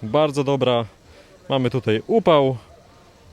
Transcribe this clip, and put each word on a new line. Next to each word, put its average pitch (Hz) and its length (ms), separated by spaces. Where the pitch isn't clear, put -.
bardzo 143 420
dobra. 123 400
Mamy 131 220
tutaj 110 360
upał, 151 500